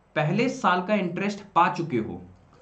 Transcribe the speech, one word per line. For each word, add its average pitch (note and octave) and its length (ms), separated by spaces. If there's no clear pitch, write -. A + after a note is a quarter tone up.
पहले F#3 340
साल F#3 340
का G#3 120
interest F#3+ 500
पा F3 140
चुके D3+ 280
हो, F#2 260